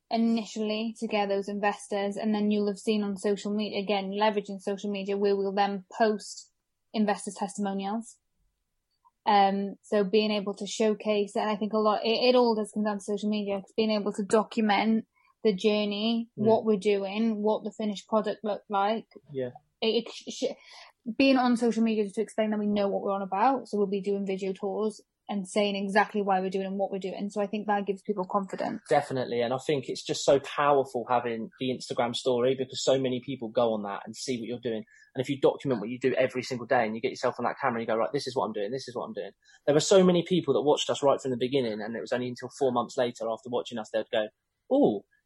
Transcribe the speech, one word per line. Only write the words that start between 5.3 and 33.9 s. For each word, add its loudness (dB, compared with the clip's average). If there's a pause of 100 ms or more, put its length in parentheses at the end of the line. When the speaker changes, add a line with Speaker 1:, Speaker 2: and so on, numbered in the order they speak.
Speaker 1:
we'll -2
then 0 (120)
post -2 (420)
investors' -2
testimonials. -6 (1080)
Um, 4
so 2
being 2
able -2
to -10
showcase, 0
and 0
I -2
think -4
a 0
lot, 2
it, 2
it 6
all 6
does -4
come -2
down -2
to -12
social -2
media, -2
'cause -14
being 2
able 0
to -2
document 2 (380)
the 4
journey, 0 (100)
Speaker 2:
Mm. 0
Speaker 1:
what 4
we're 4
doing, 0
what 0
the -6
finished -6
product 0
looked -4
like. 0 (260)
Speaker 2:
Yeah. -4 (300)
Speaker 1:
It, 2
it -14
sh-, -14 (140)
sh-, -6 (640)
being 6
on 4
social 2
media 2
to -4
explain -2
that -2
we -2
know 2
what -2
we're -2
on -2
about, 0
so -4
we'll 2
be -2
doing -2
video -2
tours -4 (320)
and -4
saying 0
exactly 2
why 2
we're -2
doing -2
and -6
what -2
we're -4
doing. -6
So -6
I 0
think -6
that 0
gives -4
people -4
confidence. -4
Speaker 2:
Definitely, 0
and 0
I 0
think -2
it's -8
just -6
so 6
powerful 2
having -2
the -2
Instagram -2
story, 2
because -6
so 4
many -2
people -8
go 2
on -4
that -6